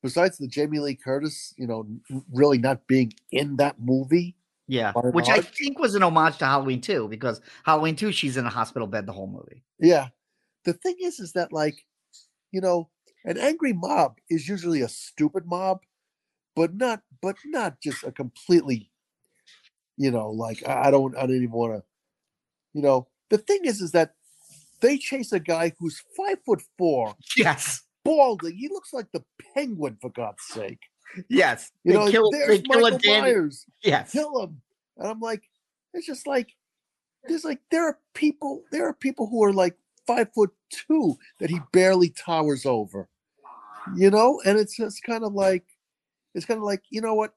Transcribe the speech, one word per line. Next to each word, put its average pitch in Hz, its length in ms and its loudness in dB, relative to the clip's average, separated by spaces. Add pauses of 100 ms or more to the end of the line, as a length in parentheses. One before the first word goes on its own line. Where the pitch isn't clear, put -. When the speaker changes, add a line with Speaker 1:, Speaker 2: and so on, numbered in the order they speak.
Speaker 1:
besides 175 360 0
the 139 100 -10
Jamie 147 320 -2
Lee 143 160 -4
Curtis, 143 600 -6
you 127 120 -8
know, 110 180 -8 (240)
n-, 135 220 -10
really 135 260 6
not 127 300 -2
being 127 240 4 (180)
in 139 260 -2
that 143 240 0
movie 135 540 0 (320)
Speaker 2:
Yeah, 117 260 0
Speaker 1:
by 120 100 0
and 123 120 0
Speaker 2:
which 170 140 2
I 220 60 6
Speaker 1:
large. 208 120 2
Speaker 2:
think 285 320 -8
was 240 160 0
an 202 80 2
homage 160 360 2
to 147 80 -2
Halloween 135 340 0
two, 131 260 -4
because 110 340 -6 (240)
Halloween 156 300 2
two, 208 160 -4
she's 135 260 -4
in 123 100 -2
a 113 40 -2
hospital 113 380 -6
bed 101 180 -6
the 98 60 -12
whole 95 160 -12
movie. - 340 -18 (160)
Speaker 1:
Yeah. 156 300 4 (560)
The 175 80 -2
thing 359 280 -6
is, 349 200 -8
is 170 140 -14
that, 175 180 -4
like, 151 340 -4 (640)
you 190 100 -4
know, 175 300 -2 (340)
an - 140 -6
angry 294 340 0
mob 175 460 0 (100)
is 156 200 -4
usually 170 340 -2
a 117 60 -2
stupid 160 580 -4
mob, 190 340 -2 (760)
but 165 180 0
not, 226 280 -2 (200)
but 190 140 -4 (100)
not 240 340 -4
just - 240 -8
a 131 80 -10
completely, 135 800 0 (1040)
you 135 140 0
know, 110 200 -4
like, 113 380 -8
I, 135 200 2
I - 20 6
don't, 135 260 2
I 135 60 -4
don't 131 140 0
even 123 140 -2
wanna, 113 320 -4 (920)
you 147 80 -2
know, 131 260 4 (220)
the 214 80 4
thing 392 260 0
is, 220 160 -2
is 165 120 -6
that 165 220 2 (680)
they 269 180 4
chase 269 340 -6
a 190 80 0
guy 165 380 -2
who's 165 240 -8 (140)
five-foot-four. 180 1000 -2 (220)
Speaker 2:
Yes. 170 460 0 (220)
Speaker 1:
Balding. 220 520 2
He 262 120 -10
looks 392 240 -12
like 233 200 -10
the 151 120 -8 (300)
Penguin, 175 460 -4
for 123 100 -10
God's 110 340 -10
sake. 104 360 -12 (480)
Speaker 2:
Yes. 160 420 2 (140)
Speaker 1:
You 175 80 6
Speaker 2:
They 202 60 6
Speaker 1:
know, 208 120 4
Speaker 2:
kill, 220 200 4
Speaker 1:
"There's 196 180 -2
Speaker 2:
they 208 140 6
kill 262 180 4
a - 20 6
Speaker 1:
Michael 233 160 4
Speaker 2:
Danny. 208 220 4 (120)
Speaker 1:
Myers. 156 320 -2 (180)
Speaker 2:
Yes. 156 300 0
Speaker 1:
Kill 294 300 -2
him." 156 180 -12 (380)
And 185 100 -8
I'm 220 120 -10
like, 226 220 -8 (520)
it's 349 120 -10
just 277 200 -12
like, 269 260 -4 (760)
there's 330 180 -4
like, 302 160 -6 (100)
there 330 160 2
are 294 120 -4 (160)
people, 294 480 -2 (100)
there 302 140 -2
are 311 80 -4
people 254 320 -6
who 220 180 0
are, 202 80 4
like, 185 240 2 (300)
five-foot-two 233 1120 0 (240)
that 156 100 -4
he 170 100 -4 (120)
barely 185 380 6
towers 151 560 -2
over, 104 420 -4 (880)
you 190 140 8
know? 240 340 4
And 202 140 4
it's 208 180 -2
just 220 260 -8
kind 226 220 -6
of 208 80 -4
like, 190 320 0 (680)
it's 170 100 -6
kind 226 140 -2
of 214 60 -8
like, 202 260 -4
you 220 100 -6
know 220 140 -2
what? 220 220 -2